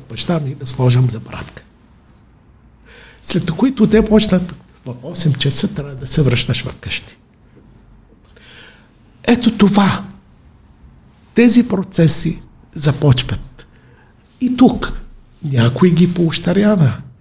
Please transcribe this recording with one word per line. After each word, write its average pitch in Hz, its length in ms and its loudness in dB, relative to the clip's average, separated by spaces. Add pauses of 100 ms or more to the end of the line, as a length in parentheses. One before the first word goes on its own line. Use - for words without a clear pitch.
баща 160 300 -4
ми 139 140 -6
да 127 120 -14
сложам 123 440 2
забрадка. - 520 -12 (1600)
След - 280 -4
които 220 360 0
те 214 180 4
почнат: 214 500 0 (320)
„В 123 160 -10
осем 143 320 -2
часа - 400 -2
трябва 143 200 -10
да 131 120 -14
се - 160 0
връщаш 127 420 -2
вкъщи.“ - 520 -12 (2000)
Ето 233 320 2
това. 196 480 2 (1300)
Тези 240 340 4
процеси 165 720 0 (340)
започват. - 920 -2 (760)
И 254 160 -2
тук - 360 2 (520)
някой 131 460 2
ги 170 240 2
поощрява. 175 800 2 (280)